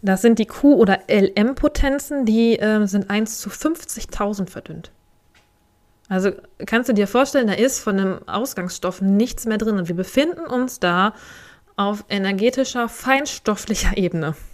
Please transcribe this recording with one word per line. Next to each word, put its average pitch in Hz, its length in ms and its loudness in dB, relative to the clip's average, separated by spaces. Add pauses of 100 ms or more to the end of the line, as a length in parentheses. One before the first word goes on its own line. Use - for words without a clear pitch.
das 190 200 0
sind 233 180 6
die 214 60 2
Q- 285 300 4
oder 202 320 4
L-M-Potenzen, 269 1160 2
die, 226 300 4
ähm, 214 320 0
sind 196 220 -2
eins 214 300 -2
zu - 100 -10
fünfzigtausend 208 1000 -6
verdünnt. - 420 -16 (1160)
Also 190 240 0 (340)
kannst 233 220 0
du 254 60 2
dir 202 140 2
vorstellen, 254 400 2
da 196 60 2
ist 262 280 0
von 196 180 0
einem 190 280 -2
Ausgangsstoff 185 760 -6
nichts 202 440 2
mehr 220 120 -2
drin. 214 200 -2
Und 175 120 -4
wir 175 60 -4
befinden 311 500 -2
uns 254 340 -4
da 180 340 2 (640)
auf 208 320 -4
energetischer, 226 800 -2
feinstofflicher - 1080 -2
Ebene. 165 380 -2 (180)